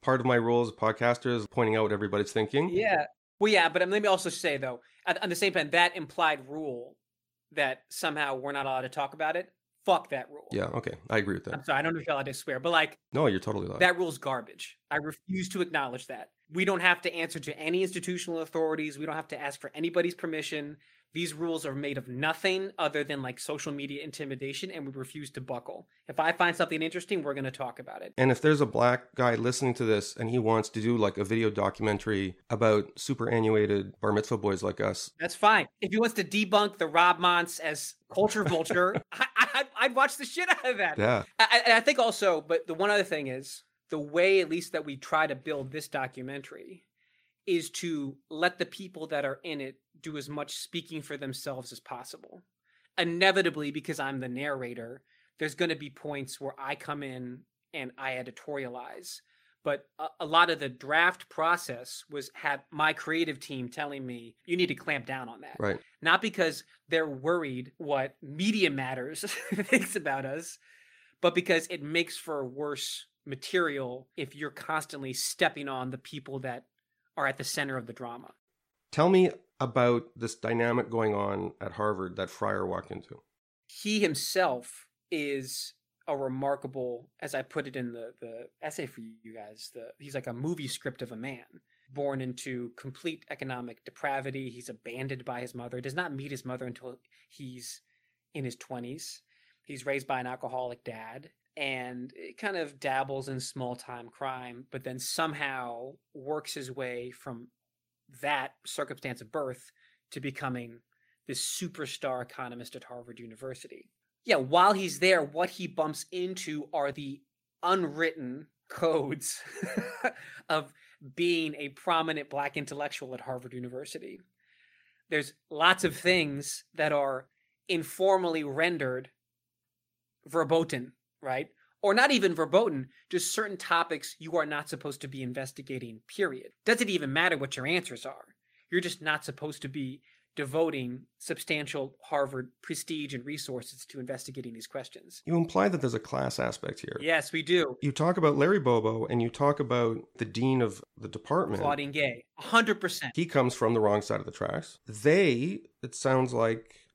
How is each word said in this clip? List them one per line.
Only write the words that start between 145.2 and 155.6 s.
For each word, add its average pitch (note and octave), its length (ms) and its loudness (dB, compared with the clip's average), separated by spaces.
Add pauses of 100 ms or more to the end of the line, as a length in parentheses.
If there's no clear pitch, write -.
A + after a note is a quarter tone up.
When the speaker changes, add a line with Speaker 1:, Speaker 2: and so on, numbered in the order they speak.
Speaker 1:
You E3 100 2
imply F#3 320 4
that E3+ 120 2
there's B2+ 120 2
a A2 60 -2
class - 400 -2
aspect - 420 -2
here. - 200 -8
Speaker 2:
Yes, D#3 320 0
we D#3+ 100 -2
do. D#3 400 2
Speaker 1:
You C#3+ 80 2
talk E3+ 260 2
about D3+ 200 6
Larry E3+ 240 6
Bobo, A2+ 460 4
and A#2+ 140 2
you A#2 80 2
talk C#3+ 300 2
about A#2+ 400 2 (200)
the A2+ 60 -2
dean B2 380 2
of G#2 220 -2 (120)
the G#2 120 -12
department. F3 540 -2
Speaker 2:
Claudine C#3+ 280 0
Gay, C3+ 340 -2 (140)
a E3+ 40 -14
hundred A3 380 4
percent. D#3+ 360 -4
Speaker 1:
He E3+ 100 2
comes B2+ 280 4
from A#2 200 4
the A2+ 60 4
wrong G#2 220 6
side G#2+ 180 -2
of G2 60 -10
the - 60 -10
tracks. - 540 -4
They, D3 760 4 (200)